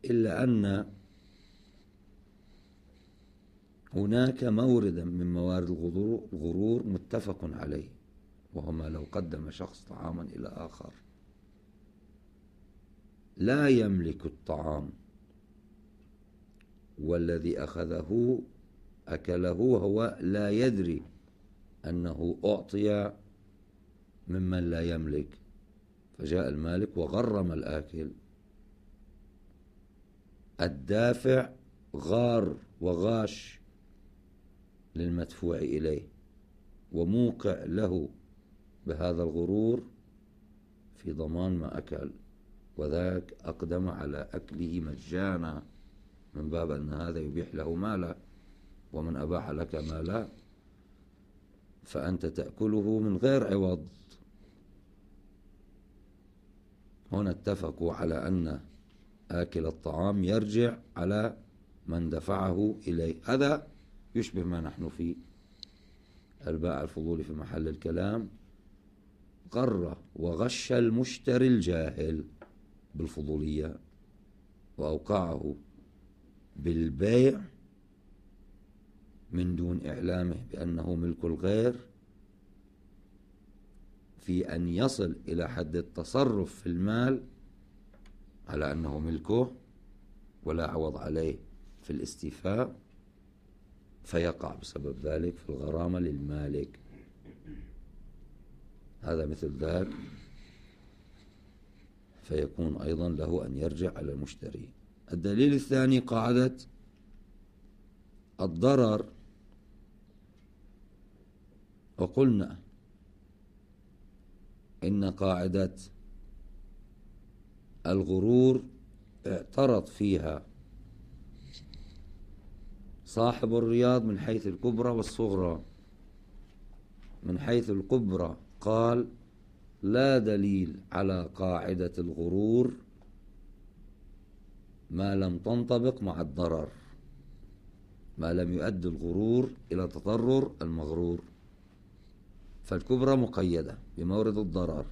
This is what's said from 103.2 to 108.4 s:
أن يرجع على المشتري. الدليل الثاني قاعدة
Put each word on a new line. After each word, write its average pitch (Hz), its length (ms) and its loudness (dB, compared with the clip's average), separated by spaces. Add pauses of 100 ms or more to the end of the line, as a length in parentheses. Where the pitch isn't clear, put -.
أن 67 120 -6
يرجع 80 400 -2
على 73 140 -6
المشتري. - 580 -10 (440)
الدليل 101 400 4
الثاني 131 460 4
قاعدة 120 580 4 (1800)